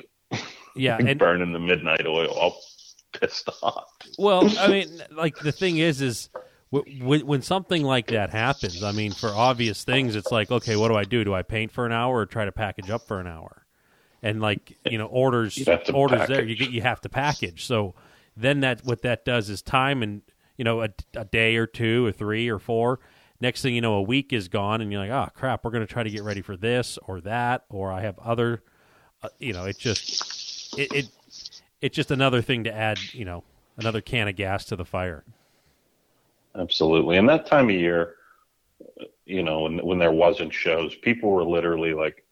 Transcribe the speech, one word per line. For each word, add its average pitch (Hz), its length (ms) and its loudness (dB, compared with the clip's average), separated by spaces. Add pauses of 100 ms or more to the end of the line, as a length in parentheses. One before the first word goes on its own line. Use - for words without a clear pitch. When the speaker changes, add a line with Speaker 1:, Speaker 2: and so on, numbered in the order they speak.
(760)
Speaker 1:
Yeah, 127 220 0
Speaker 2:
<laughs> - 20 -2
Like, 127 80 4
Speaker 1:
and 139 120 2
Speaker 2:
burning 87 340 4
the 85 80 -4
midnight 82 460 0
oil, 80 220 2
all 85 320 0 (520)
pissed - 360 -4 (140)
off. - 260 -4 (300)
Speaker 1:
Well, 196 400 6
I 196 100 4
mean, 170 340 0 (100)
like, 156 260 -2
the 147 140 -2
thing 175 260 0
is, 156 240 2
is 123 260 -2 (440)
w-, 139 260 -4
w-, 131 260 4
when 139 180 0
something 180 400 0
like 131 260 2
that 104 220 0
happens, 110 520 -2
I 104 100 -2
mean, 104 200 -2
for - 160 -4
obvious 117 560 2
things, 127 320 0
it's 104 160 -2
like, 107 180 2
okay, 117 260 0
what 110 120 4
do 113 80 4
I 101 80 2
do? 110 200 0
Do 101 80 0
I 92 100 0
paint 110 280 -4
for 123 160 -4
an 117 60 -2
hour 123 240 0
or 107 100 0
try 110 180 -4
to 98 80 -4
package 98 380 -6
up 117 160 -4
for 98 140 -4
an 87 60 -10
hour? 82 380 -14 (580)
And, 110 180 -2
like, 104 360 -2 (140)
you 113 80 -2
know, 110 80 -4
orders, 123 500 2
Speaker 2:
You 131 100 -4
have - 180 4
to 139 80 0
Speaker 1:
orders 135 340 4
there, 131 160 0
you 113 140 -4
Speaker 2:
package. - 20 -8
Speaker 1:
get, 123 120 -2
you 113 120 -2
have 120 200 0
to - 60 -10
package. 135 560 -4
So 107 300 -2 (420)
then 135 240 2
that, 127 240 0
what 123 180 -2
that 120 220 -2
does 120 240 0
is 98 140 -8
time 131 400 2
and, 104 200 -6 (340)
you 127 80 -6
know, 113 180 0
a, 110 60 -2 (260)
a 113 100 -8
day 113 320 4
or 113 100 2
two 117 380 0
or 107 80 2
three 107 360 -2
or 107 100 -2
four. 120 400 0 (420)
Next 123 220 -2
thing 127 120 0
you 117 80 0
know, 113 120 2
a 101 80 2
week 131 300 0
is 101 160 -2
gone, 104 320 -2
and 107 100 -6
you're 101 160 -4
like, 104 40 -8
"Oh, 120 240 -4
crap, 127 280 -4
we're 117 80 -4
gonna 110 160 -2
try 120 160 -6
to 110 60 -4
get 104 140 -6
ready 101 180 -6
for 95 160 -10
this 117 500 -2
or 95 140 -8
that," 120 480 -2
or 95 240 -6
I 92 80 -4
have 101 180 -6
other, 117 440 -2 (600)
uh, - 60 -12 (100)
you 123 140 -6
know, 90 140 -6
it 98 100 -6
just, - 1040 -6
it, 139 160 -4
it, 139 140 -2 (760)
it's 143 120 -4
just 147 160 -2
another 131 300 4
thing 117 240 -2
to 113 80 -4
add, 107 260 -2 (140)
you 117 140 -10
know, 87 180 -10 (320)
another 110 240 -2
can 113 260 -2
of 98 100 -4
gas 98 300 -2
to 107 100 -6
the 87 100 -8
fire. 90 360 -6 (1400)
Speaker 2:
Absolutely. 82 600 4
And 107 100 8
that 160 160 4
time 139 240 6
of 101 60 2
year, 85 400 2 (1120)
you 92 160 -2
know, 78 220 0
when, 80 200 -4
when 90 140 0
there 85 140 6
wasn't 82 420 4
shows, 82 400 -2
people 117 340 0
were 92 160 4
literally, 82 480 0
like, 78 400 -4